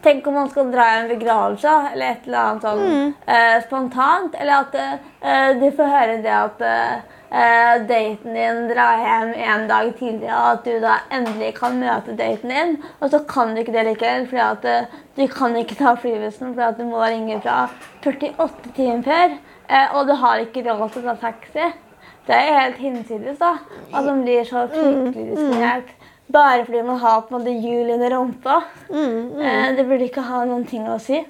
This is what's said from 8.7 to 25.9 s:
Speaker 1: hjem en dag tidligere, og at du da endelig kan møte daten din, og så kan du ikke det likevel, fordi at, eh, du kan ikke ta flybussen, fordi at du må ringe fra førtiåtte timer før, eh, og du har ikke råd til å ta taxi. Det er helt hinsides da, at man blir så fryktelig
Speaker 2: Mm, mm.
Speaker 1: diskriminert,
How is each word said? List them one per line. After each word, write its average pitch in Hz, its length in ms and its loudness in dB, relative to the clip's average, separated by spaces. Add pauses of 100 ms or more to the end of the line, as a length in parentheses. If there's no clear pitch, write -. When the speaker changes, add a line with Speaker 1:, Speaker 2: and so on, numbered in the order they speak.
Speaker 1:
hjem 226 380 0
en 220 320 -2
dag 220 300 0
tidligere, 226 340 -6
og 240 200 2
at 226 120 -4
du 233 160 -2
da 220 180 2 (120)
endelig 220 440 -4
kan 247 260 -4
møte 233 360 -4
daten 226 320 -4
din, 294 340 -2 (200)
og 277 80 0
så 294 160 2
kan 226 280 -2
du 220 80 -4
ikke 233 100 -6
det 226 140 2
likevel, 233 420 -2
fordi 254 120 -2
at, 220 240 -2
eh, 240 200 0 (320)
du 269 120 2
kan 254 280 -2
ikke 226 200 -4
ta 254 180 4
flybussen, 233 600 -6
fordi 233 140 0
at 226 100 -4
du 240 60 -8
må 233 220 -4
ringe 220 360 -4
fra 247 260 0 (340)
førtiåtte 285 720 -4
timer 247 280 0
før, 302 360 2 (300)
eh, 269 260 4
og 285 120 0
du 285 80 4
har 240 240 2
ikke 226 260 -6
råd 220 280 -2
til 247 100 -10
å 240 180 -4
ta 233 120 -4
taxi. 330 400 -4 (540)
Det - 100 2
er 285 240 4
helt 254 160 -2
hinsides 240 640 -8
da, 339 200 2 (360)
at 277 100 0
man 277 200 0
blir 240 200 2
så 247 240 -2
fryktelig 294 260 2
Speaker 2:
Mm, 254 200 -2
mm. 226 200 -8
Speaker 1:
diskriminert, 247 500 0 (460)